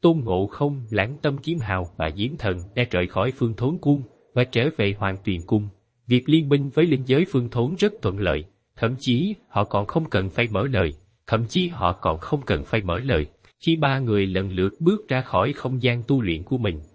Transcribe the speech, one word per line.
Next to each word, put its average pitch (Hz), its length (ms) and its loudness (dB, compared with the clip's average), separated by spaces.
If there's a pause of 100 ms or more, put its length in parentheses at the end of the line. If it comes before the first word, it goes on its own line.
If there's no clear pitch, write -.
Tôn 165 240 4
Ngộ 95 220 2
Không, 143 440 -2
Lãng 110 320 0
Tâm 139 160 0
Kiếm 160 220 -4
Hào 95 260 -2 (100)
và 80 200 -2
Diễm 127 220 -4
Thần 92 200 -2 (160)
đã 123 160 0
rời 90 160 0
khỏi 107 300 -2
Phương 113 180 0
Thốn 135 260 -2
Cung 143 220 2 (320)
và 123 100 2
trở 123 320 0
về 101 220 2
Hoàng 95 260 -2
Tuyền 92 220 0
Cung. 107 220 2 (380)
Việc 123 220 2
liên 151 200 4
minh 139 260 2
với 160 120 4
linh 139 200 2
giới 135 240 4
Phương 120 200 0
Thốn 123 280 0
rất 208 140 2 (100)
thuận 98 160 -2
lợi, 80 260 0 (320)
thậm 117 220 0
chí 147 360 2 (140)
họ 101 160 0
còn 101 220 -2
không 160 240 -2
cần 95 200 0
phải 120 200 -2
mở 104 200 0
lời, 92 220 2 (340)
thậm 117 220 2
chí 180 200 0
họ 95 240 0
còn 80 260 0
không 143 280 -4
cần 73 180 0
phải 113 180 -2
mở 87 160 -2
lời. 98 280 0 (340)
Khi 165 160 2
ba 135 220 0
người 104 280 2
lần 92 260 -2
lượt 92 280 0
bước 202 280 0
ra 131 120 0
khỏi 123 320 0
không 127 300 -4
gian 120 240 2
tu 139 160 2
luyện 85 200 -2
của 131 160 -4
mình 92 220 -2 (140)